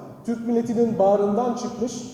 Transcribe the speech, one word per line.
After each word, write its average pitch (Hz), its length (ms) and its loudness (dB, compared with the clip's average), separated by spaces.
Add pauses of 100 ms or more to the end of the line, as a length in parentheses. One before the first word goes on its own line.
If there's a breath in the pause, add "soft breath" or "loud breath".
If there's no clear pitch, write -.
(240)
Türk 226 220 -6
milletinin 233 520 2
bağrından 202 560 4
çıkmış - 380 -6 (220)